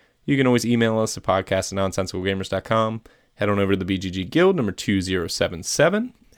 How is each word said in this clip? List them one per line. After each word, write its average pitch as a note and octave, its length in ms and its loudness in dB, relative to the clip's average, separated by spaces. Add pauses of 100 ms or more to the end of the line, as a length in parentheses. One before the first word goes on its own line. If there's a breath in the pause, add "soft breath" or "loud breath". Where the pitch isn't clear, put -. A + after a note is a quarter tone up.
(240 soft breath)
You C#3+ 120 0
can C3+ 100 4
always B2 200 4
email A#2 320 2
us A2 180 -2
at F#2+ 80 -14
podcast F#2+ 480 0
at G2 60 -4
nonsensicalgamers F#2+ 680 -2
dot F#2+ 160 -4
com. A2 380 0 (320 soft breath)
Head G#2 140 -2
on G2+ 120 2
over G2 140 2
to F#2 40 0
the F#2 60 -4
B F#2+ 140 -2
G F#2 120 -6
G F#2 140 -6
Guild F3+ 320 2
number G#2+ 160 -2
two G2 280 0
zero F2+ 280 -2
seven E2+ 340 -4
seven. G3+ 520 0 (240 soft breath)